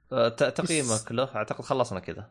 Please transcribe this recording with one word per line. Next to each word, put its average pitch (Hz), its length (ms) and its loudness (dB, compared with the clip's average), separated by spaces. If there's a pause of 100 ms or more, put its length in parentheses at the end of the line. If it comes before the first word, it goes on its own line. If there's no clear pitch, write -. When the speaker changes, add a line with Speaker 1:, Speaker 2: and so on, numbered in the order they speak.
(120)
Speaker 1:
آه، 120 160 4
ت-، 117 160 2
تقييمك 156 460 0
Speaker 2:
يس. 110 220 0
Speaker 1:
له؟ 123 120 2 (120)
أعتقد 110 280 -4
خلصنا 117 360 0
كذا، 85 300 -10